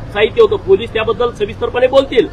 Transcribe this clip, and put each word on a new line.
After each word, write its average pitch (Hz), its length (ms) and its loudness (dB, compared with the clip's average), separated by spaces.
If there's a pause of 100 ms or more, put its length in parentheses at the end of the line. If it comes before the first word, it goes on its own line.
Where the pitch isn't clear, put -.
(120)
साहित्य 226 300 2
होतं, 208 140 4
पोलीस 196 380 0
त्याबद्दल 226 360 -2
सविस्तरपणे 233 560 -4
बोलतील. 254 460 2